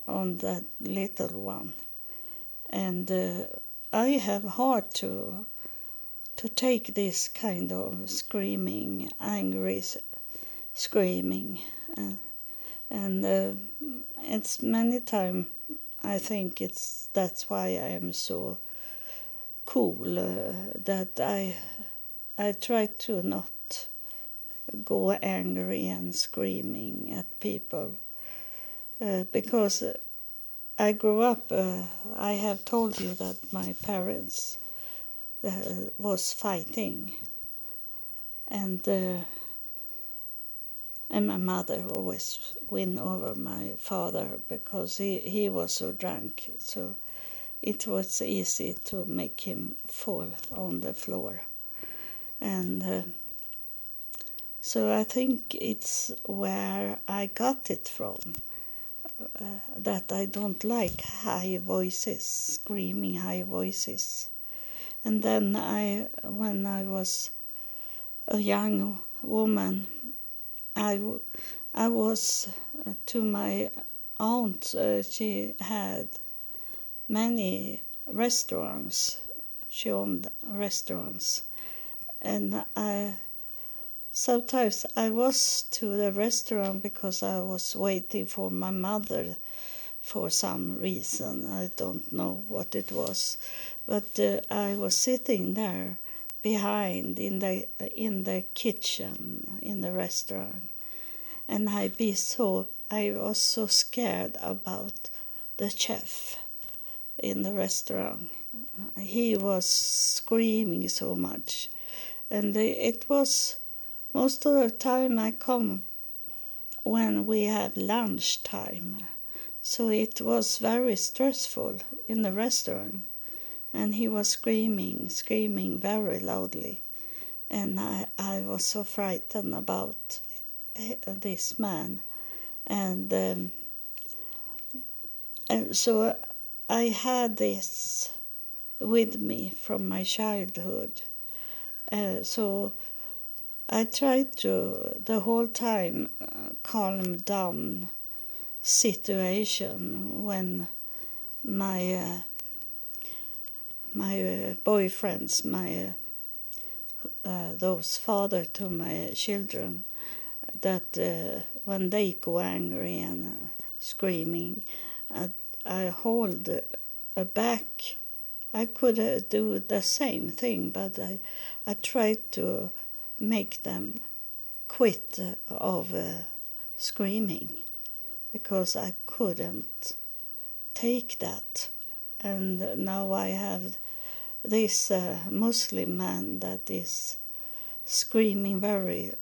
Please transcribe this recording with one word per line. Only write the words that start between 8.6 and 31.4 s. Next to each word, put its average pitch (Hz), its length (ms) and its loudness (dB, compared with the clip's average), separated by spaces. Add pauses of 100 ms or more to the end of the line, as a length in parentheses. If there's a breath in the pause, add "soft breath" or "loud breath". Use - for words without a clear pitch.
angry 190 600 0
s-, - 180 -6 (760 loud breath)
screaming. 190 840 4 (380 loud breath)
Uh, 202 160 -2 (760 loud breath)
and, 196 360 0
uh, 190 260 4 (720)
it's - 400 -2
many 233 400 6
time 185 460 2 (560)
I 202 160 0
think 190 420 -2
it's, - 500 -4
that's - 380 2
why 190 180 0
I 180 220 0
am 175 240 -4
so 180 460 -2 (1040 loud breath)
cool, 180 520 4
uh, 185 360 0 (320)
that 190 340 0
I, 196 360 2 (840 loud breath)
I 208 160 2
try 220 340 4 (120)
to 202 240 0
not - 640 -4 (960 loud breath)
go 196 260 4
angry 185 760 2
and 180 280 -2
screaming - 1000 -2
at - 280 -6
people, 190 520 -4 (1080 loud breath)
uh, 190 320 2
because 220 500 4 (960)
I 214 140 8
grew 214 280 6
up, 233 300 6